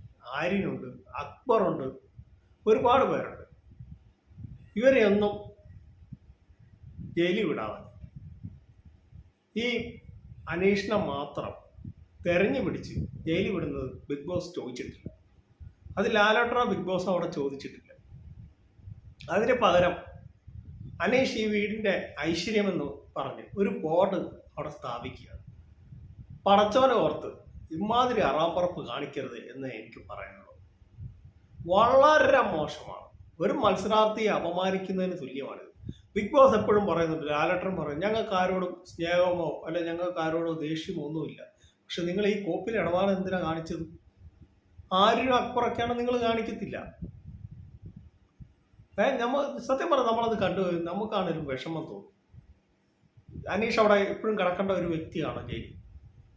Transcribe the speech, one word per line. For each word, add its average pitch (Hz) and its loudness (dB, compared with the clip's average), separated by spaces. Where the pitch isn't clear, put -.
ആര്യനുണ്ട്, 151 -2
അക്ബറുണ്ട്, 147 -2
ഒരുപാട് 247 6
പേരുണ്ട്. 143 -4
ഇവരെയൊന്നും 208 6
ജയിലിൽ 185 0
വിടാതെ 110 -4
ഈ 240 -2
അനീഷിനെ 196 2
മാത്രം 143 -4
തെരഞ്ഞു 196 4
പിടിച്ച് - -4
ജയിലിൽ 185 2
വിടുന്നത് 143 -4
Bigg 143 -6
Boss 170 -4
ചോദിച്ചിട്ടില്ല. 123 -10
അത് 226 0
ലാലേട്ടനോ 240 4
Bigg 190 -2
Boss-ഓ 180 -2
അവിടെ 175 0
ചോദിച്ചിട്ടില്ല. 139 -8
അതിന് 226 2
പകരം 180 4
അനീഷ് 254 2
ഈ 220 0
വീടിൻ്റെ 208 0
ഐശ്വര്യമെന്ന് 175 0
പറഞ്ഞ് 135 -6
ഒരു 202 2
ബോർഡ് 180 2
അവിടെ 147 -8
സ്ഥാപിക്കുകയാണ്. 127 -12
പടച്ചോനെ 208 6
ഓർത്ത് 160 0
ഇമാതിരി 226 2
അറാമ്പറപ്പ് 170 0
കാണിക്കരുത് 131 -8
എന്ന് 131 -10
എനിക്ക് 110 -12
പറയാനുള്ളൂ. 98 -16
വളരെ 262 8
മോശമാണ്. 151 -4
ഒരു 202 2
മത്സരാർത്ഥിയെ 214 2
അപമാനിക്കുന്നതിന് 185 -2
തുല്യമാണിത്. 127 -10
Bigg 202 -2
Boss 269 8
എപ്പോഴും 208 4
പറയുന്നുണ്ട്, 160 0
ലാലേട്ടൻ 175 0
പറയും, 151 -4
"ഞങ്ങൾക്ക് 214 0
ആരോടും 185 0
സ്നേഹമോ 175 0
അല്ലെ 170 -2
ഞങ്ങൾക്ക് 170 -4
ആരോടോ 165 0
ദേഷ്യമോ 156 -6
ഒന്നുമില്ല. 156 -8
പക്ഷെ - -10
നിങ്ങൾ 185 0
ഈ 202 0
കോപ്പിൽ 196 -2
ഇടപാട് 180 2
എന്തിനാ 185 0
കാണിച്ചത്?" 165 -4
ആര്യനും 233 6
അക്ബറൊക്കെയാണ് 240 0
നിങ്ങൾ 247 0
കാണിക്കത്തില്ല. 220 -2
ഏ, 247 2
നമ്മ, 247 -2
സത്യം 269 -2
പറഞ്ഞാൽ 262 4
നമ്മളത് 226 0
കണ്ടു 180 0
നമുക്കാണൊരു 185 -2
വിഷമം 147 -6
തോന്നും. - -18
അനീഷ് 220 0
അവിടെ 208 6
എപ്പോഴും 202 0
കിടക്കേണ്ട 190 0
ഒരു 180 -2
വ്യക്തിയാണ് 156 -6
ജയിലിൽ. - -10